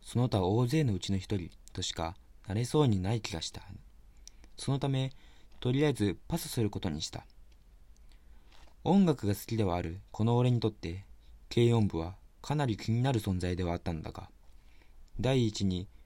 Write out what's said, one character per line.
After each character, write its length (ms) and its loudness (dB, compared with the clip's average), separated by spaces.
そ 180 -4
の 80 4
他 140 2
大 240 2
勢 180 2
の 100 2
う 60 -2
ち 120 -6
の 60 0
一 180 -4
人 160 -6
と 80 -8
し 120 -6
か 220 -6
な 80 -4
れ 100 0
そ 200 4
う 20 6
に 120 4
な 140 -2
い 80 -4
気 120 -8
が 80 -6
し 100 -10
た。 100 -14
そ 140 -4
の 80 0
た 80 -2
め、 240 -2
と 120 -2
り 140 4
あ 40 6
え 40 2
ず 240 0
パ 100 -2
ス 120 -6
す 120 -2
る 80 2
こ 100 -8
と 100 -4
に 120 -6
し 80 -8
た。 160 -12
音 220 6
楽 220 2
が 80 2
好 100 -12
き 120 -4
で 60 4
は 120 2
あ 60 0
る 180 -6
こ 120 -2
の 140 4
俺 140 4
に 80 2
と 100 0
っ 20 -14
て、 340 -10
軽 220 6
音 120 4
部 120 -2
は 160 -6
か 140 -4
な 100 2
り 120 0
気 140 -4
に 100 2
な 100 2
る 80 2
存 200 -2
在 160 -2
で 80 -2
は 100 0
あ 20 -2
っ 40 -4
た 140 -4
の 80 -6
だ 100 -10
が、 180 -14
第 260 4
一 200 -2
に 220 -2